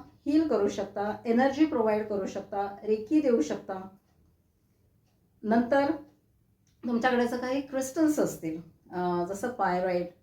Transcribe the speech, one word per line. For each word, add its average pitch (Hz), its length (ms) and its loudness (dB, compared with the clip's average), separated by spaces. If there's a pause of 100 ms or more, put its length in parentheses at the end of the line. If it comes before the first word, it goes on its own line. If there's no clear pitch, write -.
(260)
हील 311 220 2
करू 202 200 2
शकता, 208 480 -4 (100)
एनर्जी 269 400 4
प्रोव्हाइड 214 420 0
करू 196 180 -2
शकता, 202 560 -6
रेकी 220 380 2
देऊ 247 200 4
शकता. 190 480 -6 (1500)
नंतर 262 500 2 (920)
तुमच्याकडे 240 420 2
जर 247 100 -4
काही 254 240 -2
क्रिस्टल्स 285 580 0
असतील, 165 380 -2 (340)
अं, 180 380 -2
जसं 202 200 -6
पायराइट, 180 600 -2 (140)